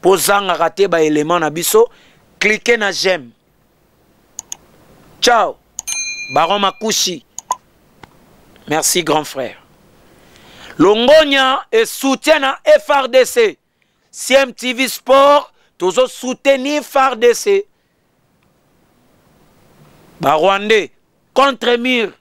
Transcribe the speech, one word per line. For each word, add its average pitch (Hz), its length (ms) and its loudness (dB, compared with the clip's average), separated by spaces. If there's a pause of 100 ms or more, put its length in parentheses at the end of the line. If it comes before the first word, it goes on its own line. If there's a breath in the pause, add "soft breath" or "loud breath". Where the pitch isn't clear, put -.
pour 185 160 4
zanga 190 380 0
rater 165 320 -2
ba 170 160 0
élément 156 380 0
na 160 100 -2
biso. 190 380 2 (500 soft breath)
Cliquez 214 380 -2
na 208 160 -4
j'aime. 170 380 -4 (1900)
Ciao. 214 360 0 (800)
Baron 170 240 0
Makushi. 196 680 -4 (1400)
Merci, 160 360 -2
grand 151 200 -2
frère. 131 360 -10 (1160 loud breath)
Longonia 262 960 2
et 226 140 2
soutien 277 560 -2
à 269 220 -4
F 302 240 2
R 269 200 0
D 254 160 4
C. 220 340 0 (540)
C - 220 -6
M 269 180 2
T 247 200 -6
V 254 140 -2
Sport, 277 640 2 (240)
toujours 185 320 0
soutenir 277 760 -2
F - 120 -6
R 262 200 2
D 233 180 2
C. 202 320 -2 (2500)
Barwandais, 196 720 0 (440)
contre 247 420 0
mur. 240 340 -2 (100)